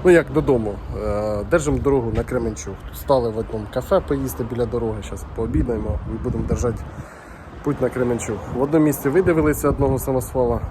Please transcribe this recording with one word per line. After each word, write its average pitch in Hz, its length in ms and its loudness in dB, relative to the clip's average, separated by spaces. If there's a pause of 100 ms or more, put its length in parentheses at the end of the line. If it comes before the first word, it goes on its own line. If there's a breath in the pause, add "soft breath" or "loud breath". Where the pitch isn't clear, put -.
Ну 185 80 8
як 156 200 6
додому, 127 440 2 (220)
е, 104 540 -2
держимо 147 260 2
дорогу 123 380 2
на 113 80 0
Кременчуг. 110 520 -4 (200)
Стали 123 340 2
в 110 80 -4
одному 110 360 -6
кафе 180 260 2
поїсти 135 440 -4
біля 117 220 -2
дороги, 110 380 -4
щас - 200 -10 (120)
пообідаємо 113 640 0 (160)
і 110 80 -6
будемо 113 200 -2
держати 117 400 -2 (800 loud breath)
путь 143 180 -2
на 127 80 2
Кременчуг. 120 480 -2 (180)
В 123 60 0
одному 151 240 6
місці 139 240 2
видивилися 156 600 4
одного 135 300 2
самосвала. 123 720 0